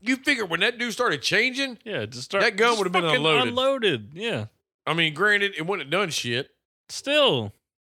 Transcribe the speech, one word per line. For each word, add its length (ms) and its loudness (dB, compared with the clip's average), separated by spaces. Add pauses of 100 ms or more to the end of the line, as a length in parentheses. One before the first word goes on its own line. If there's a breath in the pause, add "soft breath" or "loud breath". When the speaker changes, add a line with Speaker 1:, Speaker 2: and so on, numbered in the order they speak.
Speaker 1:
You 140 0
figure 280 -2
when 160 -2
that 180 0
dude 140 -4
started 300 0
changing, 640 0
Speaker 2:
Yeah, 220 -4
just 180 -12
start, 200 0
Speaker 1:
that 120 0
gun 140 4
Speaker 2:
just 80 2
Speaker 1:
would've 140 0
been 100 2
Speaker 2:
fucking 140 4
Speaker 1:
unloaded. 320 4
Speaker 2:
unloaded. 640 0
Yeah. 320 -4 (400)
Speaker 1:
I 80 0
mean, 200 2
granted, 420 2
it 100 -6
wouldn't 200 -4
have 40 -14
done 200 0
shit. 400 -4 (380)
Speaker 2:
Still. 640 2 (420)